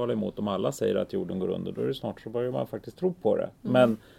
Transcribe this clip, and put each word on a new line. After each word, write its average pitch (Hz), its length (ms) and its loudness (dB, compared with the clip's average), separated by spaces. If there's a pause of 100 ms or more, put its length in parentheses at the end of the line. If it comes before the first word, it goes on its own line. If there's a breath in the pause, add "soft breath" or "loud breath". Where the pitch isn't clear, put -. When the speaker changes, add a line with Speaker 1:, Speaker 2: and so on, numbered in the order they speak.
Speaker 1:
hålla 120 120 0
emot 104 260 -2
om 104 100 -2
alla 101 240 0
säger 101 220 0
att 98 180 -2
jorden 95 260 -2
går 92 100 -2
under. 92 240 -4
Då 113 100 -6
är 123 40 0
det 135 80 0
snart 110 260 -8
så 113 100 -12
börjar 120 220 -2
man 131 140 -2
faktiskt - 320 -10
tro 180 140 0 (100)
på 104 140 4
det. - 60 2 (200)
Speaker 2:
Mm. 208 100 -2
Speaker 1:
Men 123 260 6 (200 soft breath)